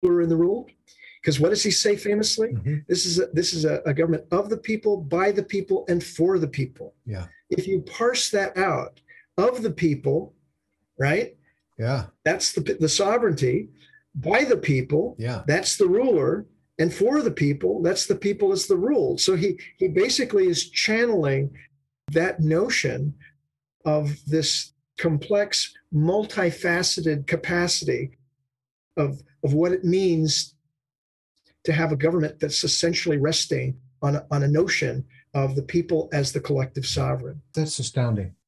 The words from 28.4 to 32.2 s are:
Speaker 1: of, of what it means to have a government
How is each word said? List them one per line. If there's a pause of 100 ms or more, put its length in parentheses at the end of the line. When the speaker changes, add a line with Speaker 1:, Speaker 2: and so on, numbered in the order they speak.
Speaker 1:
of, (220)
of
what
it
means (1120)
to
have
a
government